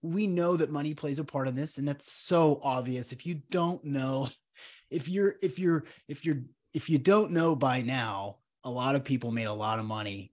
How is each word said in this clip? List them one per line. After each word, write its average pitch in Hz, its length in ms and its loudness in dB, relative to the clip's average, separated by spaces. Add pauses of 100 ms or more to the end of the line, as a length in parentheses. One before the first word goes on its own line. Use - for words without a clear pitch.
We 196 260 0
know 175 280 2
that 156 140 2
money 151 240 -4
plays 143 240 -4
a 156 60 -2
part 135 240 -2
in 127 80 -4
this, 147 220 -4
and 139 100 -2
that's 143 240 -2
so 160 500 4
obvious. 127 480 -2
If 127 160 -12
you 170 140 -6 (100)
don't 175 340 0
know, 135 440 -2 (300)
<laughs> - 320 -20
if 147 180 -4
you're, 196 340 2
if 185 160 -2
you're, 170 260 2 (220)
if 147 180 -12
you're, 147 180 0 (300)
if - 160 -4
you 160 100 4
don't 190 340 4
know 165 240 4
by 127 240 2
now, 110 560 -4 (260)
a 127 80 -8
lot 127 240 0
of 139 80 2
people 120 300 -2
made 113 120 -2
a 107 80 -4
lot 110 260 -2
of 110 60 -4
money 104 480 -6